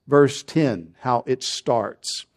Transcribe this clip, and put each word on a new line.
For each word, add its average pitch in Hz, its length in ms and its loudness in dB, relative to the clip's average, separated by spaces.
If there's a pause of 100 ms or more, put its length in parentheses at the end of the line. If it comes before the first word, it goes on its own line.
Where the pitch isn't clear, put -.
verse 143 360 4
ten, 107 580 -2
how 123 240 0
it 131 160 -2
starts. - 960 -4